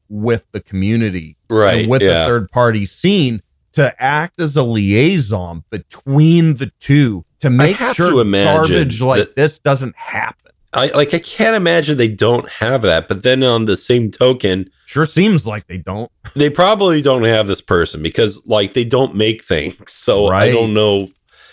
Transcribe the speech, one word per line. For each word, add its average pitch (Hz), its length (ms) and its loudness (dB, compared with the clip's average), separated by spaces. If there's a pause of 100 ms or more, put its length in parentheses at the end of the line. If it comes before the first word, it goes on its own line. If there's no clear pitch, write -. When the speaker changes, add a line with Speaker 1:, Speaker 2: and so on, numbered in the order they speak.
Speaker 1:
with 107 440 -4
the 104 80 -10
community 95 760 -4 (120)
Speaker 2:
Right, 98 340 2
Speaker 1:
and 110 80 -2
with - 120 2
Speaker 2:
yeah. 90 200 4
Speaker 1:
the 78 40 0
third 113 240 -2
party 113 360 0
scene, 143 560 -2 (300)
to 139 300 0
act 151 380 -2
as 151 160 -2
a 147 60 2
liaison 107 1040 0
between 151 880 2
the 117 240 -8
two 127 460 2 (140)
to 156 80 0
Speaker 2:
I - 20 2
Speaker 1:
make 143 260 2
Speaker 2:
have 240 180 -2
Speaker 1:
sure 175 160 2
Speaker 2:
to 139 100 2
imagine 101 560 2
Speaker 1:
garbage 92 260 -2
like 131 160 2
Speaker 2:
that - 180 -4
Speaker 1:
this 151 220 0
doesn't 135 380 -2
happen. - 560 -10 (200)
Speaker 2:
I, 123 220 0
like, 147 180 0
I 170 60 0
can't 220 360 -2
imagine 170 440 0
they 120 100 2
don't 110 400 0
have 123 340 -2
that. 82 260 2
But 101 140 -6
then 131 200 2
on 117 240 2
the 101 100 0
same 120 340 0
token, 101 600 0 (160)
Speaker 1:
Sure 151 180 -2
seems 180 420 0
like 107 200 -10
they 90 120 -10
don't. 98 320 -10 (240)
Speaker 2:
they 143 140 2
probably 180 540 0
don't 131 220 2
have 110 240 2
this 95 120 -4
person 82 420 -2
because, 98 440 -2
like, 104 260 0
they 123 120 0
don't 127 300 -2
make 107 300 -2
things. - 480 -6
So 101 360 0
I - 20 0 (160)
Speaker 1:
Right. 123 60 2
Speaker 2:
don't 113 200 0
know. 101 360 0 (440)